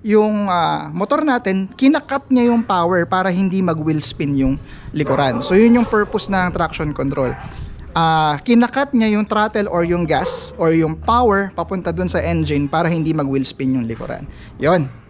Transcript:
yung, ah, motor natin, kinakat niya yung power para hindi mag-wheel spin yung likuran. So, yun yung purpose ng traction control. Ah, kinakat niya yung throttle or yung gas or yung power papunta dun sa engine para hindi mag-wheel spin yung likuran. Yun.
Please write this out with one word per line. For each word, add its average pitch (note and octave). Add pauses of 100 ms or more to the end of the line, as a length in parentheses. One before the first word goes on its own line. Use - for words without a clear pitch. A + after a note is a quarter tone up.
yung, G#3+
ah, D#3
motor G#3+
natin, G3+
kinakat C#4
niya B3
yung A#3
power F3
para F#3
hindi F#3+
mag-wheel D#3
spin C#3+
yung C3+ (320)
likuran. C3+
So, F#3
yun A#3
yung A#3
purpose G#3
ng F#3
traction D#3+
control. C#3 (640)
Ah, D#3+
kinakat B3
niya A3
yung G#3
throttle G#3+
or E3+
yung F3
gas D#3
or E3
yung D#3+
power G#3
papunta E3+
dun F3+
sa F#3
engine D3+
para E3
hindi D#3+
mag-wheel C3+
spin C3
yung A#2
likuran. A2+ (320)
Yun. D3+ (200)